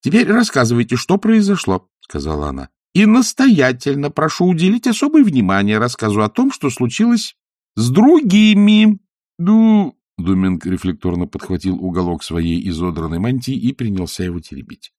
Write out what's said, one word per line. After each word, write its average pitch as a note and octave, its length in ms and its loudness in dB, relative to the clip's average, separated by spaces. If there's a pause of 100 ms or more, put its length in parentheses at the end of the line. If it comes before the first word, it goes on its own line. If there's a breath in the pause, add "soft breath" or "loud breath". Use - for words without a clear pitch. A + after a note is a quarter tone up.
«Теперь G#3+ 300 0
рассказывайте, B2 640 0
что F3 220 -2
произошло», — G3+ 720 0 (100)
сказала D2 500 -6
она. C2+ 200 -12 (240)
«И G3+ 120 4
настоятельно C#3+ 1040 0
прошу D#3 360 -2
уделить F#3 420 0
особое C#4+ 360 2
внимание G#2 540 0
рассказу A2 440 -2
о - 80 0
том, C4+ 220 0
что - 180 -4
случилось G#3+ 680 -2 (400)
с A#2 140 0
другими». G#3+ 1080 4 (380)
«Ну», — G#3+ 600 2 (200)
Думинг F#2+ 480 -2
рефлекторно F2+ 600 -4
подхватил F#2 480 -6
уголок F2 480 -4
своей E2+ 460 -4
изодранной E2 500 -6
мантии B2 340 -4
и B2+ 200 -4
принялся F#2+ 500 -6
его F2 160 -6
теребить. - 600 -20